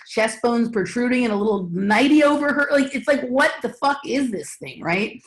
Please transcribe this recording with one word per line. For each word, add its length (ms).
chest 340
bones 280
protruding 540
and 100
a 20
little 360
nightie 500
over 320
her. 160
Like, 240
it's 140
like, 180
what 340
the 80
fuck 380
is 240
this 260
thing, 260
right? 440